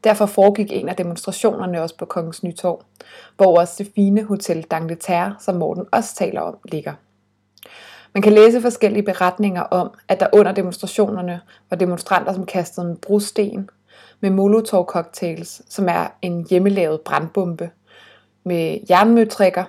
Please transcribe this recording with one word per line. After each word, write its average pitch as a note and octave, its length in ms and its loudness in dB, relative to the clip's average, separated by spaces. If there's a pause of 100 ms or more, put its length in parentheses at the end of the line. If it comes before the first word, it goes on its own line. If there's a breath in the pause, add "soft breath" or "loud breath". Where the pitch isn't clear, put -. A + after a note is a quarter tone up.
Derfor G#3+ 220 4
foregik G3+ 460 2
en F3+ 180 -6
af - 60 -8
demonstrationerne F3+ 840 -4
også E3 160 -8
på F3 80 -10
Kongens E3 380 -8
Nytorv, E3+ 380 -6 (560 loud breath)
hvor F3 220 6
også F3+ 180 0
det G3+ 180 -10
fine G3+ 280 2
Hotel F#3+ 500 -4
d'Angleterre, E3+ 720 -4
som F#3 120 -2
Morten E3 360 -4
også A3 240 -2
taler - 260 -4
om, E2+ 240 -10
ligger. D3+ 280 -10 (1200 loud breath)
Man G3+ 80 -2
kan G#3 120 6
læse A3+ 280 8
forskellige G#3+ 420 0
beretninger F#3 580 -2
om, F3+ 300 -2 (160)
at F#3 120 0
der - 140 2
under G3+ 180 6
demonstrationerne F#3 920 -4 (280 soft breath)
var F3+ 80 -4
demonstranter, F3+ 560 -2
som F#3 120 -6
kastede F3 420 -6
med E3+ 80 -6
brosten, G3+ 760 -4 (500 soft breath)
med G3 100 0
Molotov-cocktails, F#3 1400 0
som F#3+ 200 -2
er E3+ 180 -2 (140)
en E3+ 280 -6
hjemmelavet F3+ 520 2
brandbombe, E3+ 680 -4 (720 soft breath)
med E3 360 -2 (100)
jernmøtrikker G3+ 800 4